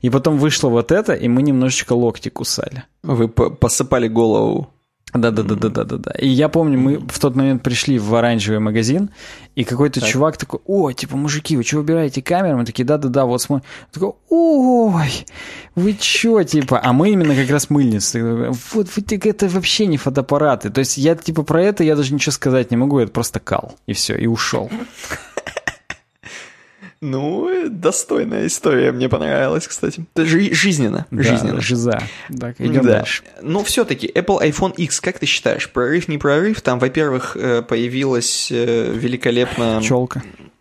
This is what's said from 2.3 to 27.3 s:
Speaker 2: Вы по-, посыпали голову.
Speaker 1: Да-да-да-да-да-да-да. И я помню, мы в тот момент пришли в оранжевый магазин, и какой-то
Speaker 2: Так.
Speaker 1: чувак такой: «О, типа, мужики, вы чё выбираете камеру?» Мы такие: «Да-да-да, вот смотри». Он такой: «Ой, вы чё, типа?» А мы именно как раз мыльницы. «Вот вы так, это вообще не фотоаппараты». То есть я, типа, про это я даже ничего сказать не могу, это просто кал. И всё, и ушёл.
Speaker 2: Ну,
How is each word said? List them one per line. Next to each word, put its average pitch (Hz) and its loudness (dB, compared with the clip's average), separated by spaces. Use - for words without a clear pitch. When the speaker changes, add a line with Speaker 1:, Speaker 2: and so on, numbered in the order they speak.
Speaker 2:
Вы 120 2
по-, 117 2
посыпали 127 0
голову. 110 2
Speaker 1:
Да-да-да-да-да-да-да. 110 0
И 135 0
я 135 4
помню, 151 2
мы 135 2
в - -10
тот 135 0
момент 135 0
пришли 127 0
в 104 0
оранжевый 113 2
магазин, 113 0
и 131 -2
какой-то 131 0
Speaker 2:
Так. 110 0
Speaker 1:
чувак 139 0
такой: - -8
«О, 185 0
типа, 131 -8
мужики, 151 -2
вы 120 0
чё 147 -2
выбираете 151 0
камеру?» 175 0
Мы 120 0
такие: 117 -4
«Да-да-да, 139 2
вот 123 0
смотри». 139 -4
Он - -20
такой: 190 -4
«Ой, 247 4
вы 190 2
чё, 220 2
типа?» 135 2
А 123 4
мы 160 4
именно 170 4
как 131 0
раз 143 0
мыльницы. 117 0
«Вот 214 -2
вы 208 -2
так, 202 -4
это 208 2
вообще 185 0
не 156 2
фотоаппараты». 143 0
То 101 -2
есть 135 -2
я, 151 4
типа, 160 -4
про 160 2
это 202 2
я 156 4
даже 139 0
ничего 139 0
сказать 127 0
не 120 0
могу, 139 2
это 110 0
просто - -4
кал. - -4
И 101 -4
всё, - -4
и - 0
ушёл. 113 -2
Speaker 2:
Ну, 147 -4